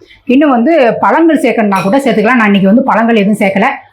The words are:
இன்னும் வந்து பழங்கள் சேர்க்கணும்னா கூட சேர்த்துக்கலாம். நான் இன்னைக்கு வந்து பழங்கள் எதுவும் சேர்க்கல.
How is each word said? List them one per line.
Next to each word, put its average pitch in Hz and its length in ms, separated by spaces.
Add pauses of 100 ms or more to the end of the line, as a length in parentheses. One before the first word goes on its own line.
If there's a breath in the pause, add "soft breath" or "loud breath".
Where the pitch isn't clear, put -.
(260 soft breath)
இன்னும் 285 240
வந்து 247 500
பழங்கள் 311 420
சேர்க்கணும்னா 214 420
கூட 196 140
சேர்த்துக்கலாம். 233 420
நான் 214 60
இன்னைக்கு 196 220
வந்து 233 160
பழங்கள் 226 320
எதுவும் 202 220
சேர்க்கல. 196 300 (240 loud breath)